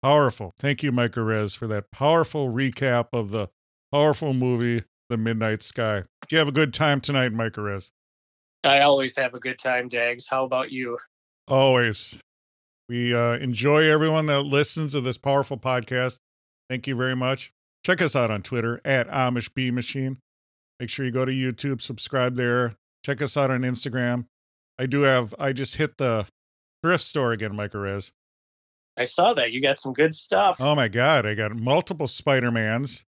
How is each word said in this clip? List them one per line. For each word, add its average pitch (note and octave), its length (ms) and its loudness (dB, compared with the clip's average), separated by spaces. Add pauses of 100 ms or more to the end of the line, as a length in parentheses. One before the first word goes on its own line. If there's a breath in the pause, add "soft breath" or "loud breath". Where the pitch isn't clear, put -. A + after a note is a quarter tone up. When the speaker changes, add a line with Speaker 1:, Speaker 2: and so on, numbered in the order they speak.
Speaker 1:
Powerful. C3+ 560 2
Thank C#3 240 -2
you, D3 80 0
Mike A#2+ 220 0
Perez, A2 420 -2
for - 140 -8
that G#2 240 -4
powerful D3+ 600 2
recap B2 600 0
of A2 180 -4
the G#2 180 -4 (440)
powerful D3 420 2
movie, A#2+ 480 0 (260)
The A#2+ 80 -2
Midnight A2 460 -2
Sky. G#2+ 400 -2 (260)
Do D3+ 60 -4
you D#3+ 40 4
have D3+ 100 2
a C#3+ 40 -4
good D3 220 2
time C#3+ 260 2
tonight, B2+ 320 0
Mike A2+ 220 -4
Perez? G2+ 380 -8 (720)
Speaker 2:
I C#3 160 6
always C#3 360 4
have B2+ 180 -2
a B2 60 -12
good B2+ 180 -8
time, B2 300 -2
Dags. A#2+ 400 -4
How C3 160 0
about B2+ 280 -4
you? B2 260 -8 (480)
Speaker 1:
Always. C3 720 2 (680)
We, A#2+ 260 0
uh, A#2+ 240 2
enjoy C#3 500 2
everyone D#3 380 4
that C#3+ 160 2
listens D3 500 0
to C#3+ 80 -2
this B2 160 -4
powerful C#3 400 0
podcast. B2+ 600 -2 (520)
Thank B2+ 200 -8
you C3+ 80 -2
very B2+ 200 0
much. B2+ 360 -4 (340)
Check F#3 160 2
us D#3 140 0
out A#2+ 140 2
on G#2 120 -4
Twitter A#2 420 -4
at C3+ 240 0
Amish B2 460 -2
Bee C3 160 -2
Machine. C3 480 -4 (640)
Make A#2+ 100 -8
sure C3+ 160 -4
you B2 60 -4
go B2+ 120 0
to C3 80 -2
YouTube, C3 480 -2
subscribe B2+ 540 -2
there. A#2+ 400 2 (300)
Check C#3 180 -2
us C3+ 140 -2
out C#3 160 2
on B2+ 100 0
Instagram. B2 640 -2 (520)
I C3 80 -2
do C#3 160 2
have, B2+ 360 4
I C#3 140 -2
just C3 240 -4
hit D#3 220 -2
the A2+ 280 0 (560)
thrift E3+ 220 2
store B2+ 280 0
again, G#2+ 220 -4
Mike G#2 180 -6
Perez. G2+ 380 -6 (840)
Speaker 2:
I - 80 -2
saw F#3 300 4
that. A#2+ 180 0
You B2 100 -4
got C#3 180 2
some C3+ 120 -8
good D#3 220 2
stuff. F#3+ 460 0
Speaker 1:
Oh D3 140 2
my C3 140 2
God. B2 380 2
I G#2+ 80 -2
got G#2+ 200 -4
multiple D3 540 -2
Spider-Mans. A#2+ 1040 -2